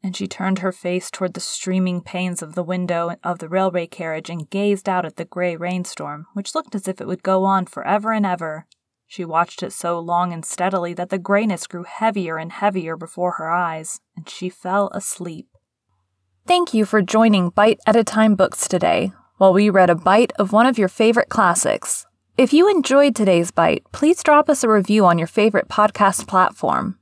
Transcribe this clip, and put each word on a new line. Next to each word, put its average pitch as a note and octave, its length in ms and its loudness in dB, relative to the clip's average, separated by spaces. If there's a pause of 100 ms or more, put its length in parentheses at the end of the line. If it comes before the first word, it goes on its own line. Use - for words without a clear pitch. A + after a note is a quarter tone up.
And F#3 140 -6
she G3 120 -6
turned F#3+ 320 -4
her F#3 120 -2
face F3+ 400 -6
toward F#3 240 -6
the F#3 40 -10
streaming F#3 640 -4
panes F3+ 400 -8
of D#3+ 140 -14
the F3 80 -4
window E3+ 600 -4
of F3 140 -6
the E3 100 -12
railway F3+ 380 -2
carriage D#3+ 440 -10
and E3 200 -10
gazed G3+ 400 -2
out F3+ 160 -2
at D#3 100 -12
the E3+ 100 -10
gray F3 300 -4
rainstorm, E3 800 -8
which G3+ 220 -10
looked D#4 180 -6
as G3 140 -6
if F#3 120 -8
it - 80 -10
would F3+ 160 -8
go F#3+ 220 0
on F#3+ 220 0
forever G#3 440 -4
and G#3+ 140 0
ever. E3 400 -6 (400)
She - 180 -12
watched E3 380 -2
it - 100 -8
so E3+ 280 -4
long F3 340 -2
and E3 100 -10
steadily F3+ 520 -4
that F3+ 140 -8
the F#3+ 100 -4
grayness G3+ 480 0
grew F3 160 -12
heavier G3 540 -4
and E3 140 -10
heavier F3+ 460 -2
before F3+ 360 -4
her D#3+ 180 -6
eyes, E3 500 -4 (140)
and D#3+ 120 -16
she - 220 -8
fell F#3+ 400 -4
asleep. E3+ 580 -10 (1000)
Thank F4+ 260 2
you G#3+ 120 2
for G#3+ 160 2
joining G3+ 480 4
Bite G#3+ 380 2
at G#3+ 80 4
a A3+ 80 4
Time G#3+ 320 2
Books - 320 0
today, F3+ 460 0 (240)
while F#3+ 160 6
we G#3 160 6
read F#3 200 6
a E3+ 60 6
bite G3+ 380 2
of G3 180 -2
one A3 160 4
of B3 100 0
your F#3+ 120 2
favorite A3 400 2
classics. - 760 0 (320)
If C4 160 4
you F4 160 6
enjoyed C#4+ 460 4
today's F3+ 340 2
bite, E3 420 0
please D#4+ 300 2
drop D4+ 280 4
us C#4+ 140 2
a A#3 60 2
review G#3 360 4
on E3+ 120 4
your E3 100 -2
favorite G#3+ 420 0
podcast G#3 580 0
platform. F#3 760 -2